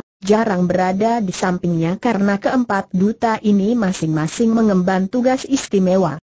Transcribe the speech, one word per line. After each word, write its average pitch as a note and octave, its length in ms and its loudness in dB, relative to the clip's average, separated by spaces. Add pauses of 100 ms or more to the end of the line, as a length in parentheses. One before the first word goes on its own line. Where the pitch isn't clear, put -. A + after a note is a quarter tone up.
(220)
jarang G3 480 0
berada F#3+ 560 0
di F3+ 80 -4
sampingnya F3 640 -2
karena G3+ 400 0
keempat G#3+ 560 -2
duta G#3+ 480 0
ini G#3 320 2
masing-masing F#3 800 0
mengemban F#3+ 560 2
tugas B3+ 400 -2
istimewa. F#3 720 0 (160)